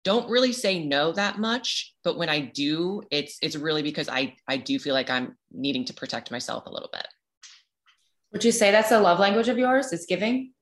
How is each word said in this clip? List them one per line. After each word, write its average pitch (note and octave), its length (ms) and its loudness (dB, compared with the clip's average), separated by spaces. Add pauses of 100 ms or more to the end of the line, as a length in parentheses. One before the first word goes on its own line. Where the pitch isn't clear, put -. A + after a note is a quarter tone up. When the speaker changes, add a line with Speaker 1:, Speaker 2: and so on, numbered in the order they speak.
Speaker 1:
don't A3+ 260 0
really B3 220 4
say F#3+ 320 0
no D3 300 2
that G3+ 260 -2
much, A#3 640 -4
but E3+ 140 0
when E3 120 -2
I D3+ 120 0
do, D#3 680 -4
it's, D3 320 -4
it's D#3+ 140 -4
really D3+ 280 -2
because D3 260 -4
I, C3 260 -4 (140)
I C3+ 80 -2
do C3+ 220 -2
feel C#3 140 -2
like C3 160 0
I'm B2+ 280 -4 (120)
needing C3 360 -4
to - 80 -10
protect - 360 -10
myself - 380 -8
a - 20 -14
little - 220 -12
bit. - 160 -10 (1300)
Speaker 2:
Would G#3 100 -4
you A#3 80 6
say A3+ 200 4
that's G#3+ 200 4
a A3+ 80 8
love F3 200 6
language G#3+ 280 4
of A#3+ 100 0
yours? B3+ 360 2
It's E3+ 120 -8
giving? A3+ 560 -2